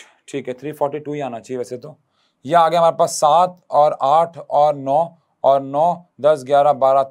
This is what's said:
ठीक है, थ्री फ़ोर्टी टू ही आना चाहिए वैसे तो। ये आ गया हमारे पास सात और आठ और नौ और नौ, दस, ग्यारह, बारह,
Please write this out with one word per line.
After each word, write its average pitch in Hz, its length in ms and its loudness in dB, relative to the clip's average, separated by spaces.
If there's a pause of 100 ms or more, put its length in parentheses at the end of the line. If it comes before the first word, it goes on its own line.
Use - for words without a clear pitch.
(280)
ठीक 139 200 -10
है, 127 60 -8
थ्री 143 180 -12
फ़ोर्टी 147 260 -4
टू 147 140 -10
ही 147 80 -8
आना 120 200 -10
चाहिए 127 180 -10
वैसे 120 200 -10
तो। 151 180 -20 (480)
ये 135 100 -2
आ 165 140 4
गया 170 120 0
हमारे 165 160 2
पास 165 160 0
सात 170 460 2 (120)
और 147 320 2
आठ 165 360 0
और 147 360 0
नौ 143 420 -4 (280)
और 135 180 4
नौ, 151 440 -4 (140)
दस, 143 240 0
ग्यारह, 143 280 2
बारह, 135 380 2